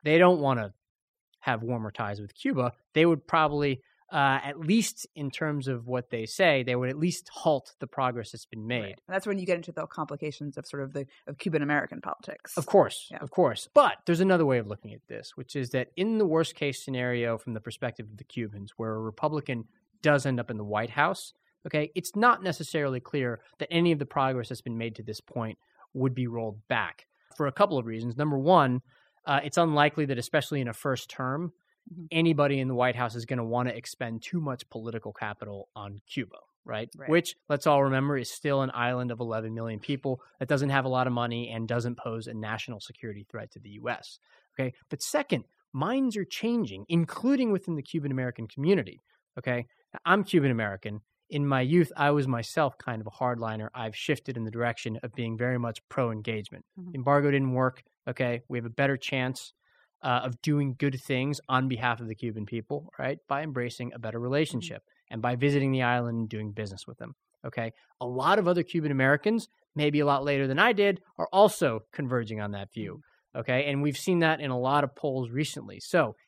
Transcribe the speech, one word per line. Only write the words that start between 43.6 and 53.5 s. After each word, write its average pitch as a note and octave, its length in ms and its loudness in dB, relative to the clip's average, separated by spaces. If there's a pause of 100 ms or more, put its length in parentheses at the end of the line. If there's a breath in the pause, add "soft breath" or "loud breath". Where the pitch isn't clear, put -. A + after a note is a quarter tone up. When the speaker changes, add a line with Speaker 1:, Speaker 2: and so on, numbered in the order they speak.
Speaker 1:
U G#2 180 -8
S. - 300 -8 (340 soft breath)
Okay. B2+ 200 -4 (180 soft breath)
But D3 100 -8
second, F3 440 -2 (280)
minds A3 420 0
are G3 100 -2
changing, G#3 640 -2
including A3+ 640 2
within F3+ 240 -2
the C#3+ 60 -4
Cuban C#3+ 300 -4
American B2+ 340 -4
community. C#3 540 0 (400)
Okay. B2 260 -2 (400)
I'm F#3+ 180 4
Cuban C#3 280 4
American. G#2+ 500 -4 (300)
In C#3+ 160 0
my C3+ 140 2
youth, D#3+ 360 4
I D3 140 4
was D3 160 2
myself C3 500 0
kind A2+ 240 -4
of G#2+ 60 -10
a G#2+ 40 -14
hardliner. A2+ 600 -2